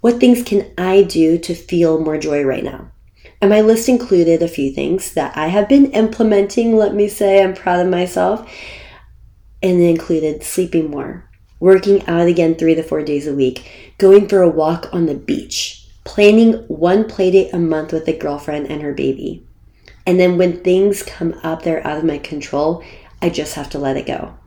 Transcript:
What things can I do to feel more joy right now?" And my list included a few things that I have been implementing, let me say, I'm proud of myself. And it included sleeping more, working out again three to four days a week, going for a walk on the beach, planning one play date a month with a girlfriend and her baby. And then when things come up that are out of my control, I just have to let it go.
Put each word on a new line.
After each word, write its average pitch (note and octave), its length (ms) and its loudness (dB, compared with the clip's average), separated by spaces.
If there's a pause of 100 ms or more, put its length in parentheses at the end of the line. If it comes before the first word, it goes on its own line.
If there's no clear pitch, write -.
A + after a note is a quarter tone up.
What A#3+ 180 0
things A#3+ 240 4
can - 340 -2
I F#3 260 4
do E3 340 2
to E3+ 180 -6
feel E3 480 0
more D#3 140 -4
joy D3 260 -2
right C3+ 200 -2
now?" - 280 -12 (500)
And G3 80 4
my G#3+ 120 4
list A3 260 2
included F3 560 2
a E3+ 60 -2
few C#3 240 -4
things D3 400 -4
that D3 240 -4
I D#3 100 -4
have G3+ 220 0
been C#4 220 6
implementing, A3 840 0
let G#3 180 2
me G#3 140 0
say, G3 340 2
I'm F#3+ 120 0
proud F3+ 260 -2
of F3+ 100 0
myself. F3+ 560 -2 (1160)
And F3+ 200 2
it E3+ 40 6
included D#3+ 580 0
sleeping E3+ 460 -2
more, C#3+ 400 -10 (320)
working F#3+ 460 4
out E3+ 200 2
again E3 280 2
three D#3+ 200 2
to D#3+ 80 -4
four D#3 180 -4
days D3 260 -4
a D3 60 -4
week, C3 300 -2 (340)
going G3 300 6
for G3 140 2
a F3 80 6
walk D#3+ 420 -2
on E3+ 140 -2
the D3 100 -2
beach, - 720 -8 (180)
planning A3 500 4 (140)
one F3 380 0
play F#3+ 260 -2
date F#3+ 220 2
a F3 60 -4
month D#3+ 340 -2
with D#3+ 140 -4
a D#3+ 100 -4
girlfriend D3 500 -8
and D3+ 140 -8
her C#3+ 120 -8
baby. C3+ 520 -6 (600)
And F3+ 140 0
then F3+ 180 2
when F3 240 0
things G3 420 0
come - 400 -8
up E3 200 -8
that E3 100 -2
are D#3+ 140 -6
out D3+ 100 -6
of D#3+ 80 -6
my D3+ 120 -2
control, D3+ 680 -6 (380)
I F3 80 0
just D3+ 260 -8
have C#3+ 160 -12
to D3 80 -8
let C3+ 180 -4
it - 80 -8
go. - 280 -10 (140)